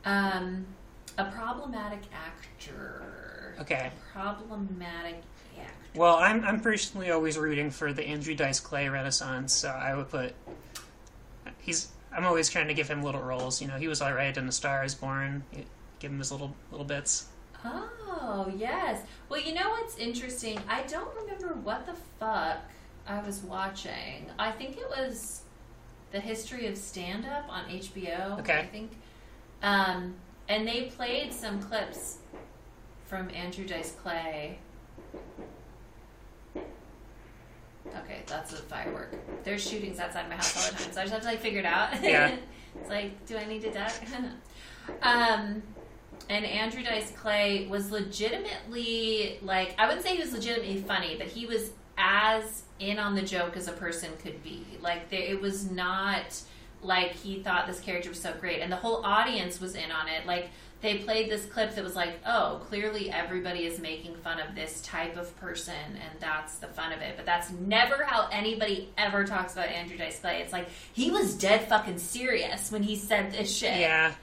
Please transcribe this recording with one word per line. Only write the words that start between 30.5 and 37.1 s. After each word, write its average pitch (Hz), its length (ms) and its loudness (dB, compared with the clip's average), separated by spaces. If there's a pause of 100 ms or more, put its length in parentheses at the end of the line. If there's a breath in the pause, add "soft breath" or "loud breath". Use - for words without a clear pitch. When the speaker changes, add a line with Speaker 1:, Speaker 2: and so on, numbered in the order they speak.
Speaker 1:
they 233 180 0 (120)
played 254 380 -2
some 202 280 -4
clips - 580 -4 (880)
from 185 240 -4
Andrew 180 340 -6
Dice 165 360 -4
Clay. 160 580 -4 (3250)